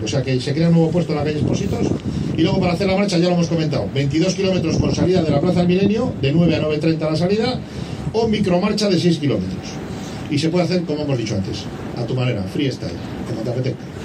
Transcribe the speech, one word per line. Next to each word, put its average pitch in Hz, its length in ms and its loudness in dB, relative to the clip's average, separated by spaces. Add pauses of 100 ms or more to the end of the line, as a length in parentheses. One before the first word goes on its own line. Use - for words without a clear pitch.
O 107 40 -4
sea 143 140 0
que 127 180 0
se 131 140 -2
crea 165 160 2
un 170 60 6
nuevo 165 160 4
puesto 165 220 0
en 151 40 0
la 151 80 -2
calle 151 140 0
Expósitos. - 480 0 (500)
Y 156 60 4
luego 190 160 2
para 180 140 2
hacer 190 140 0
la 190 80 2
marcha, 196 220 2
ya 175 100 4
lo 180 60 2
hemos 170 140 2
comentado, 143 460 0
veintidós 151 400 2
kilómetros 180 440 0
con 143 180 2
salida 175 280 2
de 156 60 0
la 185 120 2
Plaza 175 180 2
del 180 80 4
Milenio, 202 540 2
de 135 100 2
nueve 160 240 4
a 151 60 0
nueve 156 160 0
treinta 160 320 0
la 156 80 0
salida, 220 420 0 (540)
o 220 160 2
micromarcha 196 580 2
de 185 100 4
seis 165 200 4
kilómetros. 101 500 -2 (640)
Y 139 60 0
se 156 100 0
puede 175 160 2
hacer, 175 200 0
como 151 180 -2
hemos 139 160 0
dicho 107 180 -2
antes, - 300 -4 (320)
a 123 80 -4
tu 117 80 -4
manera, 123 300 0
freestyle, 135 500 -4 (340)
como - 140 -6
te 123 80 -4
apetezca, 123 300 -4 (260)